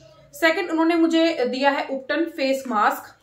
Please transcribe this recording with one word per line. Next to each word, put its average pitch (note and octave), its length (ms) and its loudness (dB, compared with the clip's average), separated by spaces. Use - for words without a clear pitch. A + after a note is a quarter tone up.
Second E4 360 0
उन्होंने E4 240 2
मुझे E4 460 2
दिया C4+ 300 0
है D4 180 -4
Upton D4 360 -4
face C4+ 440 -2
mask, A3+ 540 -2